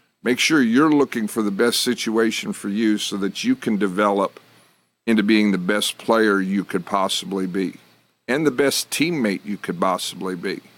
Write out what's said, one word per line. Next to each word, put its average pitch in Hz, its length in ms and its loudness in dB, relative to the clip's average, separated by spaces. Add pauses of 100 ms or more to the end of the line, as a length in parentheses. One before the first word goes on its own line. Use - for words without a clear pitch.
(220)
make 123 180 0
sure 156 220 4
you're 127 280 4
looking 123 380 2
for 113 140 -2
the 104 80 -2
best 113 320 0
situation 113 720 -2
for - 160 -8
you 107 260 2
so 104 220 -6
that 98 260 -4
you 127 100 2
can 117 220 -2
develop 101 640 0 (680)
into 110 160 4
being 104 300 4
the 95 60 0
best 101 400 -2
player 110 420 2
you 95 240 -2
could 90 220 -6
possibly 95 600 -4
be 90 280 -4 (520)
and 147 200 -2
the 139 40 4
best 131 380 0
teammate 139 560 -2
you 104 140 -6
could 90 200 -6
possibly 92 560 -4
be. 90 280 -8 (160)